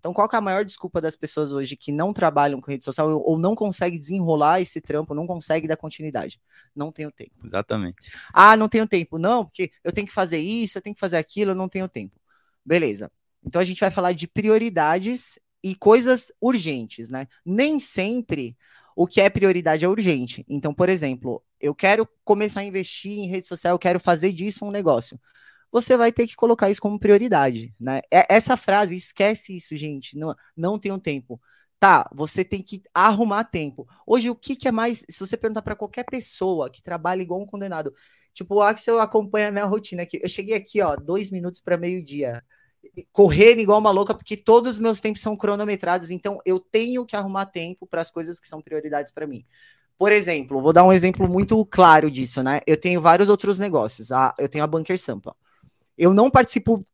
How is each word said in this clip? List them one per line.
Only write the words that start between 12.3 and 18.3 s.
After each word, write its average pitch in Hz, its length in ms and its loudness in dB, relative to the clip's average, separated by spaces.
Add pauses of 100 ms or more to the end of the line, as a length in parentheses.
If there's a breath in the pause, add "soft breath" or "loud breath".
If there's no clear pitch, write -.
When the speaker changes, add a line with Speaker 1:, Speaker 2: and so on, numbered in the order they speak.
Speaker 1:
Beleza. 127 480 -2 (320)
Então, - 160 -4
a 190 60 2
gente 180 140 -8
vai 202 100 2
falar 180 220 -2
de 170 160 -6
prioridades 208 1120 -2 (240)
e 190 100 -6
coisas 240 640 4
urgentes, 147 720 -4
né? 131 180 -10 (160)
Nem 269 360 0
sempre 190 760 -6 (400 soft breath)